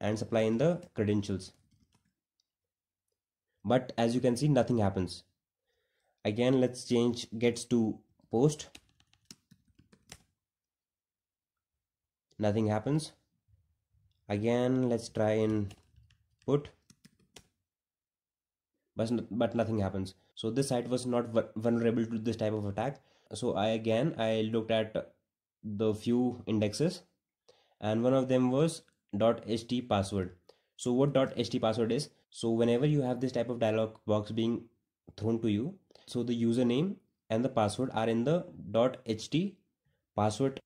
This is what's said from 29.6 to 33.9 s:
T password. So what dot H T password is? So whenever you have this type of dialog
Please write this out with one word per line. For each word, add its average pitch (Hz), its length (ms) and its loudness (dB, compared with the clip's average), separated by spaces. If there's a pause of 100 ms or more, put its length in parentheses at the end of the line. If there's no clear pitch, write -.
T 123 140 -2
password. 98 540 0 (400)
So 123 160 -2
what 135 200 4
dot 135 240 2
H 120 140 -2
T 127 80 0
password 110 340 0
is? 143 180 -4 (200)
So 117 200 -4
whenever 117 360 2
you 147 160 2
have 123 180 -2
this 127 120 -2
type 120 180 -2
of 117 100 -4
dialog 110 460 0